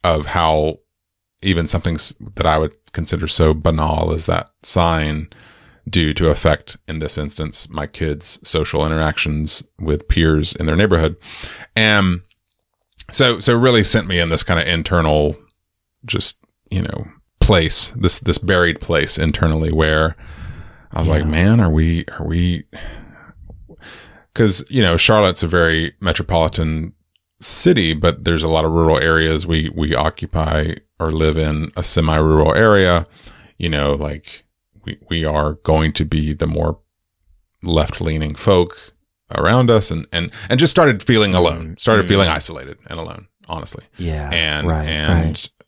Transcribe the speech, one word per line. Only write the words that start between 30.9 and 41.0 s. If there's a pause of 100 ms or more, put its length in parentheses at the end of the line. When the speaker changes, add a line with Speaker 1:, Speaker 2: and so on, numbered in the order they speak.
Speaker 1:
or
live
in
a
semi-rural
area, (520)
you
know,
like, (420)
we, (120)
we
are (100)
going
to
be
the
more (840)
left-leaning
folk (420)
around
us,
and,
and, (180)
and
just
started